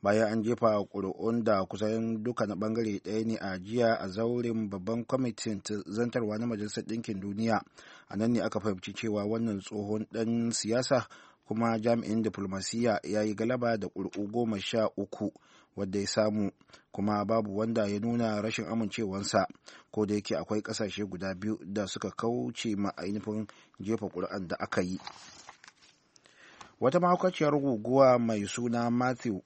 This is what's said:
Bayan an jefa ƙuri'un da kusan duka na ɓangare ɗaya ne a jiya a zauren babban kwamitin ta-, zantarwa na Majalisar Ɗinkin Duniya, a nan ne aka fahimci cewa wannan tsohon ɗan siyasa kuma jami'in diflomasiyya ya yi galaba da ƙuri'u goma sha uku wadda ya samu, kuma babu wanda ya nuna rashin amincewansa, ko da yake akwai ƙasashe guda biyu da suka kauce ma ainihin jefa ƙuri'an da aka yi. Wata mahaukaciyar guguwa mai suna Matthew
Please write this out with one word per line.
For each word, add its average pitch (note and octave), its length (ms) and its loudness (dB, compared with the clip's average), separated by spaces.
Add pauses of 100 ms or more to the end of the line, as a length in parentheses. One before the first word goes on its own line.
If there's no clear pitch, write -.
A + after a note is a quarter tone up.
Bayan G#2 300 4
an A2+ 100 0
jefa A2 500 2
ƙuri'un G#2+ 520 -2
da G2+ 220 4
kusan A2 560 -2
duka A#2 240 -2
na G2+ 80 -4
ɓangare A2 480 0
ɗaya A2 240 -2
ne A2+ 100 -2
a F#2 220 -6
jiya A2+ 400 2
a G#2 100 -4
zauren A2+ 640 -2
babban G#2 340 -4
kwamitin A#2 580 -2
ta-, G#2 240 -6
zantarwa A2 520 -2
na A#2 80 -4
Majalisar G#2+ 380 -4
Ɗinkin A2+ 360 -4
Duniya, G2+ 400 2 (480)
a F#2+ 80 -8
nan A2+ 160 2
ne A#2 80 2
aka G#2+ 200 0
fahimci G2 340 -4
cewa G#2 320 -2
wannan A2+ 340 0
tsohon G#2 520 -4
ɗan A#2 400 0
siyasa A#2+ 560 0 (400)
kuma A2+ 300 2
jami'in A2+ 440 2
diflomasiyya G2 800 0
ya G#2 200 0
yi G#2+ 120 0
galaba A#2 420 0
da G2 120 -4
ƙuri'u G2+ 440 -6
goma A2+ 280 0
sha A2 360 2
uku G2+ 360 -4 (440)
wadda G2 240 -2
ya G2+ 60 -2
samu, G#2+ 440 2 (420)
kuma G#2 320 0
babu G#2+ 320 0
wanda A2 300 0
ya G2+ 140 0
nuna A2+ 420 0
rashin A2 240 -4
amincewansa, G2 800 0 (440)
ko G#2+ 160 0
da G#2 80 0
yake G#2 220 -2
akwai G#2+ 260 -2
ƙasashe G#2 460 -4
guda F#2+ 260 -6
biyu G#2 300 -4
da G2 220 -4
suka - 240 -4
kauce A#2 680 -2
ma G2 200 0
ainihin G#2+ 500 -4 (340)
jefa G#2+ 280 -2
ƙuri'an F2+ 400 -4
da - 100 -4
aka - 240 0
yi. F2+ 160 -2 (1800)
Wata C3+ 200 4
mahaukaciyar F3 600 4
guguwa B2+ 580 6
mai A2+ 280 2
suna A#2 440 0
Matthew B2 560 0